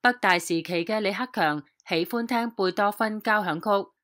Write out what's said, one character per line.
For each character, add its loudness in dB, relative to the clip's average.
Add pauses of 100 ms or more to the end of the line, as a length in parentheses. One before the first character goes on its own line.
北 4
大 4
時 -2 (140)
期 -4
嘅 -2
李 0
克 -4
強 0 (260)
喜 0
歡 -4
聽 -2
貝 0
多 2
芬 -2
交 2
響 -2
曲 0 (160)